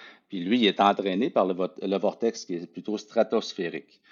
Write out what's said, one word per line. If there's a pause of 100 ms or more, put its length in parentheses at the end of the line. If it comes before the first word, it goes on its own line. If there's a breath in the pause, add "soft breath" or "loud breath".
(280 loud breath)
Puis
lui,
il
est
entraîné
par
le
vo-, (140)
le
vortex
qui
est
plutôt
stratosphérique. (100)